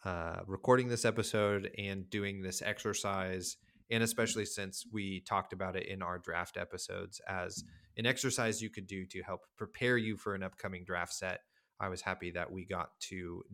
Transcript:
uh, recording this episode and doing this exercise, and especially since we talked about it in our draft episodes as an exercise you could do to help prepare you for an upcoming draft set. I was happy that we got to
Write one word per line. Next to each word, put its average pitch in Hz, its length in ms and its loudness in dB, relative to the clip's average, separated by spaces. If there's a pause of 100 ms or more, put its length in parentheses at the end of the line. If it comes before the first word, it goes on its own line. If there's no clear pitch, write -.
uh, 85 320 -2 (100)
recording 127 400 6
this 120 160 2
episode 104 720 4
and 98 320 -4
doing 101 320 -2
this 92 200 -2
exercise, 98 960 0 (340)
and 113 100 4
especially 110 440 2
since 98 460 -6
we 98 280 -2
talked 95 320 0
about 92 240 -2
it 92 120 -2
in 95 140 -4
our 90 160 -2
draft 87 380 -4
episodes 92 720 -6
as 92 380 -4 (320)
an 117 80 0
exercise 120 560 2
you 110 80 -4
could 95 180 -10
do 95 200 -4
to 95 140 -8
help 92 200 -6 (160)
prepare 123 400 2
you 110 180 2
for 101 180 -2
an 95 100 -2
upcoming 92 420 -6
draft 87 280 -2
set. 92 280 -2 (380)
I 95 100 0
was 90 120 -4
happy 90 300 -2
that 87 180 -2
we 92 140 -6
got 90 380 -4
to 90 420 -6 (100)